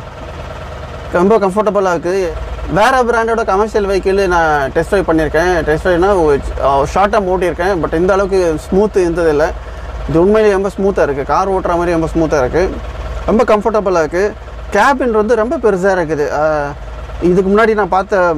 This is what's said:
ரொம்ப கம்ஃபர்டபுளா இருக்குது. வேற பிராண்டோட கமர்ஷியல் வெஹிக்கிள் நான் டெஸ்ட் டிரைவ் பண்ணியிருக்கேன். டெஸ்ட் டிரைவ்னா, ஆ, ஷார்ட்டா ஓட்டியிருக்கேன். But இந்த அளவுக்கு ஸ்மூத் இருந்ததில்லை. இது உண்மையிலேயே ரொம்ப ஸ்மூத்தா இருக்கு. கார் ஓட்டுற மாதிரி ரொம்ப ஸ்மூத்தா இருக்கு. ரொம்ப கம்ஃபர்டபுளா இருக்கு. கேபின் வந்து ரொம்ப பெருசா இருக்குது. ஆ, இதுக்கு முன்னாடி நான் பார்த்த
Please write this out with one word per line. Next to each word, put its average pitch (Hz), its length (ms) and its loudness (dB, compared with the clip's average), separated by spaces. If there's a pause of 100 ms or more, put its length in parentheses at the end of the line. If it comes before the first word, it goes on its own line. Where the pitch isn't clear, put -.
(1120)
ரொம்ப 196 260 4
கம்ஃபர்டபுளா 196 580 0
இருக்குது. 175 300 -2 (460)
வேற 247 300 4
பிராண்டோட 226 420 0
கமர்ஷியல் 208 400 0
வெஹிக்கிள் 196 420 0
நான் 156 440 0
டெஸ்ட் 165 180 -2
டிரைவ் 196 200 0
பண்ணியிருக்கேன். 160 520 0
டெஸ்ட் 156 260 0
டிரைவ்னா, 175 520 2 (220)
ஆ, 139 200 2
ஷார்ட்டா 202 400 0 (120)
ஓட்டியிருக்கேன். 175 500 0
But 156 100 -2
இந்த 180 200 2
அளவுக்கு 185 420 0 (140)
ஸ்மூத் 208 280 2
இருந்ததில்லை. 165 540 2 (580)
இது 156 120 4
உண்மையிலேயே 214 300 4
ரொம்ப 196 260 0
ஸ்மூத்தா 190 260 2
இருக்கு. 139 220 -2
கார் 170 240 0
ஓட்டுற 180 260 0
மாதிரி 175 160 0
ரொம்ப 165 240 0
ஸ்மூத்தா 156 240 0
இருக்கு. 131 300 0 (560)
ரொம்ப 214 180 2
கம்ஃபர்டபுளா 208 560 2
இருக்கு. 175 340 0 (380)
கேபின் 254 400 2
வந்து 214 240 2
ரொம்ப 233 220 0
பெருசா 196 400 2
இருக்குது. 151 340 0
ஆ, 147 400 0 (500)
இதுக்கு 185 360 2
முன்னாடி 220 160 4
நான் 202 160 0
பார்த்த 185 480 0